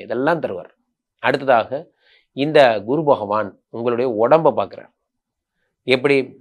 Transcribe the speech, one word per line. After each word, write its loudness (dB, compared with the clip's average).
இதெல்லாம் -2
தருவார். -10
அடுத்ததாக, 0
இந்த 2
குரு -2
பகவான் -2
உங்களுடைய -2
உடம்ப 4
பார்க்கிறார். -10
எப்படி? 2